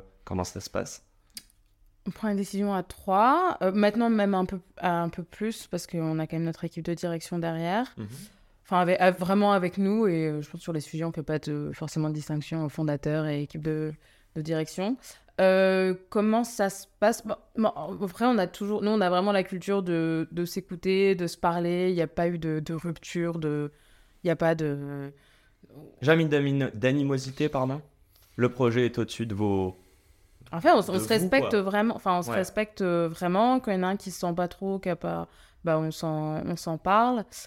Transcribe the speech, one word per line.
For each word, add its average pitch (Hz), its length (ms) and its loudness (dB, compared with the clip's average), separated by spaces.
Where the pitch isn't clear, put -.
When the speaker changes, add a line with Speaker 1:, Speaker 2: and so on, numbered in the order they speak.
Speaker 1:
comment 92 180 -2
ça - 160 -8
se - 100 -12
passe ? - 360 -6
Speaker 2:
On 196 60 -6
prend - 160 -6
les 208 80 0
décisions 196 380 -2
à 185 100 -2
trois, 254 800 2
euh, 185 100 2
maintenant 208 380 4
même 208 260 2
un 185 80 2
peu, 185 160 -4
un 170 260 0
peu 170 160 -8
plus, - 440 -8
parce 175 200 -6
qu'on 160 320 -2
a 160 80 -4
quand - 80 -8
même 160 80 -2
notre 165 220 -4
équipe 165 180 -10
de 170 100 -4
direction 170 460 -6
derrière. 170 580 -2
Speaker 1:
Mhm. 110 100 -8
Speaker 2:
Enfin, 180 140 2
avec, 180 200 4
avec, 185 200 6
vraiment 202 340 4
avec 180 240 0
nous, 208 300 2
et, 160 200 2
euh, 151 140 -2
je 147 80 -12
pense 170 100 -14
que - 40 -18
sur 170 100 -6
les 151 80 -2
sujets, 160 240 -6
on 165 80 -4
fait 160 100 -8
pas 156 160 -4
de, 147 340 -6
forcément 156 360 -4
de 156 40 -2
distinction 151 520 -4
aux 147 40 -4
fondateurs 151 580 -2
et 147 160 -2
équipe 151 200 -10
de, 156 300 -4
de 160 60 -6
direction. 165 560 -4
Euh, 190 540 6
comment 214 340 2
ça 208 260 -2
se - 160 -10
passe ? 226 260 2
Bon, 214 100 -6
bon, 220 140 4
après, 202 220 -2
on 247 120 6
a 185 100 2
toujours, 208 340 -4
nous, 202 100 2
on 220 100 2
a 180 80 4
vraiment 180 220 4
la 196 120 2
culture 196 400 -2
de, 165 480 0
de 170 140 -4
s'écouter, 190 680 2
de 175 120 -2
se 170 100 -8
parler. 175 520 2
Il 180 60 0
n'y 170 60 2
a 160 60 0
pas 170 200 0
eu 175 100 -2
de, 156 220 -2
de 156 140 -6
rupture, 170 680 -4
de, 147 320 -2
il 180 40 -2
n'y 170 40 4
a 165 40 2
pas 165 200 2
de 143 560 -6
Speaker 1:
Jamais 160 240 6
d'ami-, 139 480 2
d'animosité, 135 760 0
pardon. 135 320 -2
Le 120 140 4
projet 120 360 4
est 117 140 -2
au-dessus 113 260 -4
de 113 80 -4
vos 98 420 0
Speaker 2:
En 165 100 -6
fait, 311 100 6
on, 339 40 8
on - 20 6
Speaker 1:
de 202 60 2
Speaker 2:
se 170 80 -6
Speaker 1:
vous, 185 160 0
Speaker 2:
respecte 220 420 2
Speaker 1:
quoi. 208 140 2
Speaker 2:
vraiment. 208 320 0
Enfin, 180 240 0
on - 20 0
se 170 80 -8
Speaker 1:
Ouais. 220 60 -2
Speaker 2:
respecte, 208 460 -2
euh, 170 280 2
vraiment. 190 500 2
Quand 226 120 -2
il 190 40 0
y 185 40 0
en 185 40 0
a 180 40 0
un 196 100 -2
qui 196 140 -12
se - 80 -14
sent 175 160 -2
pas 180 120 0
trop, 196 320 -6
qui 190 100 -4
a 170 60 -2
pas, 170 320 -6
bah, 160 160 2
on 160 120 -2
s'en, 156 540 -4
on 170 100 -4
s'en 165 220 -6
parle. 220 460 2